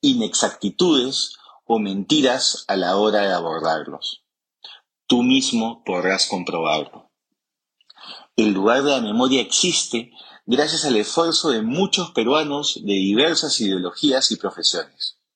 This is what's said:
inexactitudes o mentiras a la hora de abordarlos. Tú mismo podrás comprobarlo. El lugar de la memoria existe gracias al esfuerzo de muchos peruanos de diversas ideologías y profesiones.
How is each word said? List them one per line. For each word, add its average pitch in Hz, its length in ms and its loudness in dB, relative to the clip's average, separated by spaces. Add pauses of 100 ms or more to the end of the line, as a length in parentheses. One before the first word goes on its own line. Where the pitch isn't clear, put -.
inexactitudes 131 1300 0 (320)
o 113 120 0
mentiras 120 880 0
a 98 80 0
la 92 200 0
hora 104 260 2
de 98 100 0
abordarlos. 80 880 -4 (840)
Tú 123 160 4
mismo 120 640 0
podrás 92 420 0
comprobarlo. 82 840 -4 (1300)
El 107 160 4
lugar 110 320 2
de 143 80 2
la 131 80 0
memoria 123 400 0
existe 123 720 -2 (340)
gracias 127 380 0
al 131 120 2
esfuerzo 165 540 2
de 113 120 0
muchos 165 500 -2
peruanos 143 720 0
de 101 100 0
diversas 127 680 2
ideologías 98 680 0
y 110 60 -2
profesiones. - 840 -4 (180)